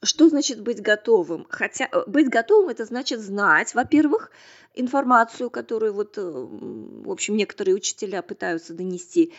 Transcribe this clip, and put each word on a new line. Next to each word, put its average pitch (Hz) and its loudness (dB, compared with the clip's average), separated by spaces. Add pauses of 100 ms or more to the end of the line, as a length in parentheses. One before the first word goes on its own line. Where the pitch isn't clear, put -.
Что - 6
значит 269 -2
быть 214 -6
готовым? 208 2
Хотя, - -6
э, - 0
быть 262 4
готовым — 359 4
это 226 -6
значит 240 -6
знать, 196 2
во-первых, 294 2 (440)
информацию, 247 2
которую 220 -4
вот, 208 -6
э, 208 -8
м, 127 -12
в - -8
общем, 208 -4
некоторые 190 0
учителя 202 -6
пытаются 165 -8
донести. 175 -2